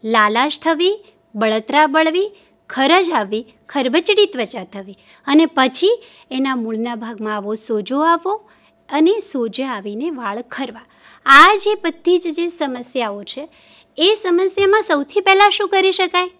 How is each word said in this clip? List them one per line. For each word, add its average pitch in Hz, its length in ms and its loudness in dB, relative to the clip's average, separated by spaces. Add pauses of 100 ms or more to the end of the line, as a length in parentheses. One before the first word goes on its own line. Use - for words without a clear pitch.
લાલાશ 220 560 0
થવી, 349 440 -2 (320)
બળતરા 220 520 0
બળવી, 320 440 0 (380)
ખરજ 339 420 2
આવવી, 214 340 -4 (240)
ખરબચડી 339 560 2
ત્વચા 240 380 -8
થવી 196 340 -16 (280)
અને 302 200 4
પછી 294 580 0 (280)
એના 262 240 -2
મૂળના 226 400 -6
ભાગમાં 214 400 -8
આવો 208 200 -6
સોજો 220 440 -4
આવવો 339 500 -2 (420)
અને 330 280 2
સોજા 254 480 -6
આવીને 220 420 -8
વાળ 240 320 -8
ખરવા. 240 400 -10 (440)
આ 311 300 8
જે 415 200 0
બધી 349 420 0
જ 349 180 -2
જે 339 140 -4
સમસ્યાઓ 247 760 -6
છે 285 260 -10 (480)
એ 381 240 4
સમસ્યામાં 381 600 2
સૌથી 302 400 -2
પહેલાં 392 280 6
શું 403 180 -2
કરી 381 240 2
શકાય? 359 380 -2 (100)